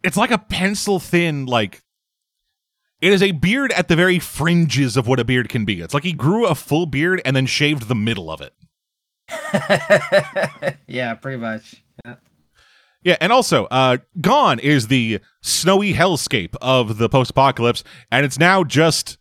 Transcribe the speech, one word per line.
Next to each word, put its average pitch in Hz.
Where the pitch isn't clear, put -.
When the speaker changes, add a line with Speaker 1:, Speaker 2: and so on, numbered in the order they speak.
Speaker 1:
it's 185
like 240
a 233
pencil 190
thin, 160
like, 117
it 180
is 196
a 196
beard 208
at 175
the 170
very 180
fringes 139
of 110
what 127
a 117
beard 123
can 113
be. 95
It's 87
like 143
he 180
grew 180
a 165
full 165
beard 160
and 131
then 131
shaved 147
the 123
middle 104
of 78
it. 69
Speaker 2:
<laughs> 196
Yeah, 123
pretty 131
much. 110
Yeah. 123
Speaker 1:
Yeah, 175
and 196
also, 165
uh, 127
gone 202
is 135
the 113
snowy 190
hellscape 135
of 120
the 117
post-apocalypse, 127
and 135
it's 131
now 185
just 156